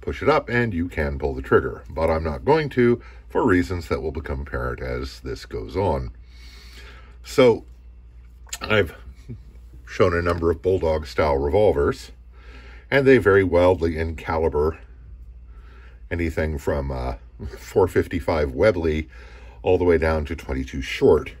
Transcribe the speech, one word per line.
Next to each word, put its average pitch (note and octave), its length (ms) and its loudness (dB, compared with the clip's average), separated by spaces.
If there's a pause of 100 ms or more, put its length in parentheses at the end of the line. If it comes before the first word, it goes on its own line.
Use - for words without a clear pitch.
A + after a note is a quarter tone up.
Push - 220 -6
it G2 80 2
up D3+ 180 2
and A#2+ 240 0
you F2 160 -2
can C#2+ 300 -4
pull C#2 160 -4
the C2 80 -8
trigger, C#2 480 0
but D#2+ 180 -2
I'm D#2+ 160 -2
not D2 180 -6
going D3+ 280 2
to A#2+ 320 2 (260)
for F#2 160 -2
reasons F2+ 440 0
that C#2 120 -4
will D2+ 120 -6
become D2 280 -8
apparent B1 400 -8
as B1+ 400 -10
this - 240 -12
goes - 320 -10
on. C#2+ 340 -2 (1120)
So A#2+ 440 4 (960)
I've G#2 340 0 (880)
shown F#2 300 0
a F2 80 0
number F2 280 2
of D#2+ 120 -2
Bulldog-style D#2+ 760 0
revolvers, D2+ 760 2 (800)
and C3+ 160 4
they C3 120 8
vary G2 260 6
wildly E2+ 540 2
in E2 180 -4
caliber, D#2 600 -2 (1300)
anything D#2+ 460 -2
from, C#2 340 -4
uh, B1 260 -6 (420)
four - 280 2
fifty-five D#2 680 -2
Webley E2 560 0 (500)
all F#2 160 2
the F2 80 0
way E2+ 140 4
down D#2 260 0
to D2 100 -8
twenty-two C2 460 -8
short. - 600 2